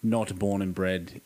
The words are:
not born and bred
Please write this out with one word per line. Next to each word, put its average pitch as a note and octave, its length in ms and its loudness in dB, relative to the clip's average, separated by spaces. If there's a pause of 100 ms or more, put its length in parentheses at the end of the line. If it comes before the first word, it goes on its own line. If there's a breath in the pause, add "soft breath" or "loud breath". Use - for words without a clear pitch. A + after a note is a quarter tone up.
not A2 380 2
born G2 220 2
and F#2+ 120 0
bred F#2 520 -2